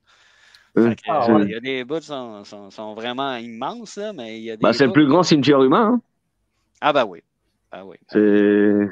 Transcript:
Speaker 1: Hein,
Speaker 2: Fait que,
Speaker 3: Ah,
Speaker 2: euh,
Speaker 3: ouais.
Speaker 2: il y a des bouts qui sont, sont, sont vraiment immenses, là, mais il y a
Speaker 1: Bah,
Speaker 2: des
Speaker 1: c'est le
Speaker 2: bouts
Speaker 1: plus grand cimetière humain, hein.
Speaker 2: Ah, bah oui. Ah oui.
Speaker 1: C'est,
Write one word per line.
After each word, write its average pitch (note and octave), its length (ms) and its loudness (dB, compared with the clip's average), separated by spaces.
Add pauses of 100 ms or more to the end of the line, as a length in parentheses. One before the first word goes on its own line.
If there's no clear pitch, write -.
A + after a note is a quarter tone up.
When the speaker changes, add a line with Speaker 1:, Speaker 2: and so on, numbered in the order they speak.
(760)
Speaker 1:
Hein, A2+ 140 4
Speaker 2:
Fait G#2+ 40 -6
que, - 140 -14
Speaker 3:
Ah, D3 200 0
Speaker 2:
euh, A2+ 100 4
Speaker 3:
ouais. G2+ 40 2
Speaker 2:
il G2+ 80 -4
y G#2+ 40 -10
a A#2 40 -12
des C3 240 -8
bouts D3+ 160 -8
qui D#3 60 -12
sont, A#2+ 400 -14
sont, G2+ 240 -20
sont G#2+ 240 -14
vraiment B2 420 -8
immenses, B2 600 -14
là, G#3 160 -12
mais A2+ 240 -14
il A2 80 -14
y A2+ 60 -10
a A2 40 -12
Speaker 1:
Bah, G#2+ 160 4
Speaker 2:
des A#2 60 -2
Speaker 1:
c'est C#3 80 2
le B2+ 40 2
Speaker 2:
bouts - 40 -4
Speaker 1:
plus D3+ 140 4
grand E3 160 4
cimetière D3 380 4
humain, G3+ 340 4
hein. A#3 60 -2 (800)
Speaker 2:
Ah, D3 140 0
bah C3+ 120 2
oui. F2 140 -12 (580)
Ah F#2+ 80 -18
oui. F#2 120 -20 (100)
Speaker 1:
C'est, G#2 840 2